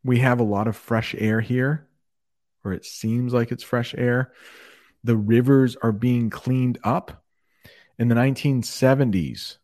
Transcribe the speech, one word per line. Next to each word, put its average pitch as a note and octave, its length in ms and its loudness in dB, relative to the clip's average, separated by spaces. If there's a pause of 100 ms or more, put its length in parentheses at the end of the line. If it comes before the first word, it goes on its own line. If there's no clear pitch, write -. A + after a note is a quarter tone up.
We B2 140 2
have B2 220 2
a A#2 40 2
lot G#2 220 0
of A2 100 -4
fresh - 400 -4
air A2 240 0
here, B2+ 460 -2 (760)
or G2 80 -4
it - 120 -8
seems A#2+ 480 -4
like A#2+ 200 0
it's A#2 100 -8
fresh - 340 -4
air. B2 360 -2 (720)
The A#2 120 2
rivers B2 600 4
are A2+ 160 -2
being A#2+ 360 0
cleaned B2+ 540 -2
up. - 420 -4 (760)
In A#2+ 100 0
the A#2 60 4
nineteen C3 500 0
seventies A2+ 1000 0